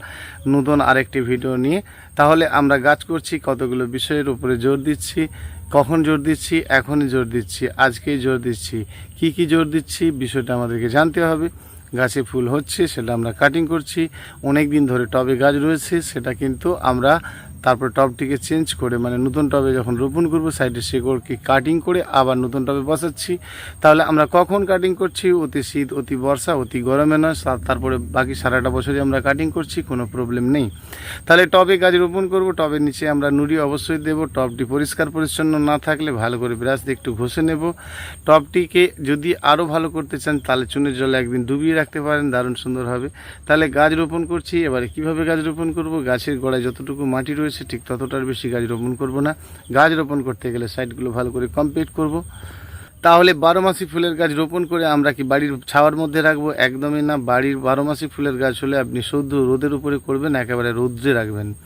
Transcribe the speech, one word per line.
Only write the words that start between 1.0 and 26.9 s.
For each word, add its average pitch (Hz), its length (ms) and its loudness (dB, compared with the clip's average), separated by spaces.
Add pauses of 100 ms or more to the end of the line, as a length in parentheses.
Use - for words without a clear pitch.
ভিডিও 127 360 -2
নিয়ে। 147 260 0 (340)
তাহলে 156 320 6
আমরা 139 300 4
গাছ 143 260 2
করছি, 160 380 -4
কতগুলো 127 440 -2
বিষয়ের 139 420 -2
উপরে 127 280 0
জোর 135 260 0
দিচ্ছি, 151 460 -2 (420)
কখন 147 320 4
জোর 151 200 2
দিচ্ছি, 156 460 0
এখনই 139 400 2
জোর 127 160 0
দিচ্ছি, 117 520 -4
আজকেই 131 440 0
জোর 131 180 0
দিচ্ছি। 117 460 -6 (340)
কি 165 140 0
কি 175 140 0
জোর 160 240 2
দিচ্ছি, 160 400 -2
বিষয়টা 127 440 -2
আমাদেরকে 120 340 -2
জানতে 156 360 2
হবে। 160 240 0 (480)
গাছে 127 260 0
ফুল 123 260 -2
হচ্ছে, 147 380 -2
সেটা 120 280 -4
আমরা 117 180 -2
কাটিং 143 340 0
করছি। 160 420 -4 (340)
অনেক 143 280 2
দিন 147 160 4
ধরে 123 200 0
টবে 127 300 0
গাছ 139 180 4
রয়েছে, 160 480 -2
সেটা 127 320 -6
কিন্তু 135 400 -2
আমরা 131 460 2 (420)
তারপর 127 260 2
টবটিকে 135 500 0
চেঞ্জ 160 360 -2
করে, 123 240 -2
মানে 123 200 -2
নতুন 135 300 0
টবে 135 260 2
যখন 120 220 0
রোপণ 139 320 0
করবো, 160 220 0
সাইডে 120 300 -2
শেকড়কে 127 640 -2
কাটিং 135 360 2
করে 180 220 0
আবার 131 360 2
নতুন 127 260 -2
টবে 139 160 -2
বসাচ্ছি। 156 580 -4 (440)
তাহলে 156 200 10
আমরা 151 300 2
কখন 180 320 4
কাটিং 185 300 2
করছি? 180 380 0
অতি 147 300 0
শীত, 135 300 -4
অতি 135 240 -4
বর্ষা, 139 380 0
অতি 123 280 -2
গরমে 147 360 4